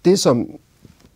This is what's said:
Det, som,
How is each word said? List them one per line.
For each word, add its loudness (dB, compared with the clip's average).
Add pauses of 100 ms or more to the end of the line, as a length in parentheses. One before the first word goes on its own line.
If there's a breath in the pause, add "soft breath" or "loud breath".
Det, 2
som, -2 (680)